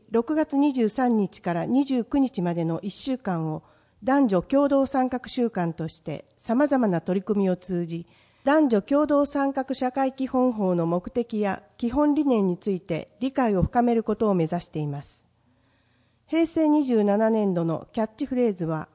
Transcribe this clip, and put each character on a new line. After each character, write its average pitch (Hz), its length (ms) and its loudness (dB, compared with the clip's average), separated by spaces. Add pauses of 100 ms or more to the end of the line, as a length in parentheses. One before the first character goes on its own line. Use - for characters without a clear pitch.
(120)
六 233 240 0
月 302 200 -2
二 285 160 4
十 247 160 0
三 247 300 0
日 196 240 -2
か 180 100 -4
ら 170 140 -2
二 254 180 2
十 262 220 -2
九 - 140 0
日 247 220 0
ま 175 120 0
で 170 100 -2
の 165 160 -2
一 202 120 -8
週 262 260 -4
間 165 320 -4
を 156 140 -8 (380)
男 262 280 2
女 185 140 2
共 277 260 2
同 269 160 4
参 254 240 0
画 247 180 -6
週 240 220 -2
間 170 240 -4
と 160 160 -6
し - 100 -14
て - 240 -10 (140)
様 262 300 0
々 262 200 2
な 175 140 0
取 190 180 -2
り 190 60 -6
組 208 160 0
み 190 80 2
を 180 80 0
通 175 280 -4
じ、 165 220 -10 (380)
男 294 220 4
女 220 140 2
共 285 260 2
同 285 180 4
参 277 280 -2
画 269 200 -6
社 254 200 -4
会 269 180 -2
基 262 160 -6
本 254 240 2
法 196 240 0
の 170 100 0
目 170 240 -2
的 226 300 -4
や 196 240 -4 (140)
基 233 140 -4
本 294 220 2
理 285 120 0
念 233 200 2
に 180 120 0
つ - 140 -6
い 185 100 -2
て - 260 -6 (140)
理 262 100 -2
解 240 240 0
を 180 80 2
深 240 200 2
め 240 120 2
る 226 80 0
こ 214 140 -2
と 220 120 2
を 202 40 2
目 175 100 2
指 170 160 -2
し - 80 -12
て - 120 -8
い 151 80 -4
ま 143 140 -8
す。 - 220 -20 (1040)
平 330 180 2
成 320 220 0
二 302 160 4
十 233 220 2
七 208 240 2
年 214 240 2
度 175 100 -2
の 165 300 -4
キ 233 80 -4
ャ 214 60 -2
ッ - 100 -18
チ 294 80 -4
フ 262 100 -8
レ 247 140 2
ー 202 40 -2
ズ 175 120 -6
は、 156 300 -6